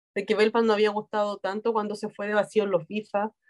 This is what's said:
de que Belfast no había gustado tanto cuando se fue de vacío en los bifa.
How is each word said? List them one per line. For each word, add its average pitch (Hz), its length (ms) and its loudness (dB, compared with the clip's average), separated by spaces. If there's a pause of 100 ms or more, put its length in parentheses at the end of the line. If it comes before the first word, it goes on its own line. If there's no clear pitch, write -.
(140)
de - 100 -2
que 202 120 0
Belfast 220 300 2
no 220 60 4
había 208 180 4
gustado 208 480 -2
tanto 214 340 -4
cuando 208 240 -2
se 208 140 -8
fue 202 180 -8
de 214 60 -2
vacío 208 280 2
en 196 80 -2
los 170 160 0
bifa. 208 460 -4 (180)